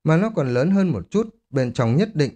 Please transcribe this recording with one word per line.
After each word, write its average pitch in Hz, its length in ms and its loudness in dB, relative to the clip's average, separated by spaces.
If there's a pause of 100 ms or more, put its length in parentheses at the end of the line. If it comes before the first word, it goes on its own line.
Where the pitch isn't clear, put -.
mà 156 140 2
nó 214 120 0
còn 139 240 -2
lớn 135 180 2
hơn 196 180 2
một 101 220 -6
chút, 226 240 -2 (140)
bên 127 240 -2
trong 117 220 0
nhất 214 200 0
định 143 200 0